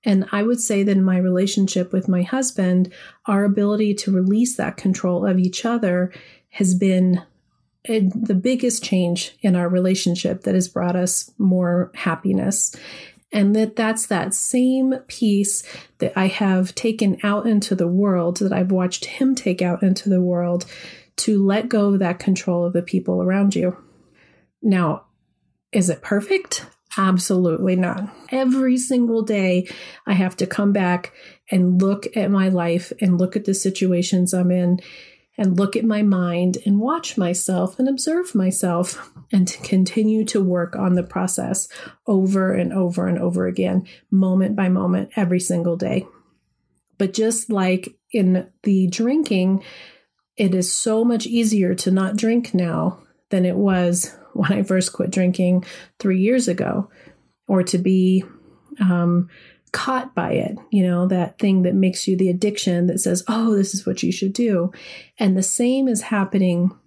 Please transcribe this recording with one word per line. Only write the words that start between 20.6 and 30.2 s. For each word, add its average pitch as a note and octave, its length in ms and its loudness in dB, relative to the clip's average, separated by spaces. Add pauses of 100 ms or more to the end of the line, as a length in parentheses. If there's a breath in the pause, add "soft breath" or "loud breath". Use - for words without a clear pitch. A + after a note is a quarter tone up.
to G3+ 240 0
let G#3+ 280 0
go G3+ 240 2
of F#3+ 60 2
that F3+ 180 -2
control F3+ 480 0
of F3+ 80 -2
the F3 80 2
people F3+ 400 -2
around G3 320 2
you. F3+ 220 -2 (840 soft breath)
Now, F#3 440 0 (680)
is F3+ 160 2
it - 140 -2
perfect? A3+ 640 -4 (320)
Absolutely F#3 800 2
not. F3+ 380 -2 (160)
Every C4 460 2
single A#3+ 460 0
day, F#3+ 460 0 (380 loud breath)
I G3+ 60 0
have F#3 260 2